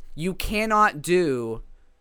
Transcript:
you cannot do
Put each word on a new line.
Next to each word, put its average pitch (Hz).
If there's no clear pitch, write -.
you 175
cannot 214
do 131